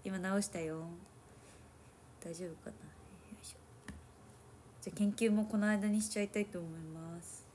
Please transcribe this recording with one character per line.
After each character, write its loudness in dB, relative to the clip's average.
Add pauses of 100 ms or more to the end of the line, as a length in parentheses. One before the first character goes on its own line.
今 -2
直 4
し 0
た -4
よ。 -2 (1300)
大 -6
丈 -6
夫 -4 (140)
か -12
な。 -8
よ -14 (680)
い -16
し -12
ょ。 -16 (1200)
じ -6
ゃ -8
あ、 -8
研 6
究 6
も 6
こ 0
の 6
間 4
に 6
し 0
ち 0
ゃ 4
い 0
た 0
い 2
と -6
思 -4
い -8
ま -8
す。 -14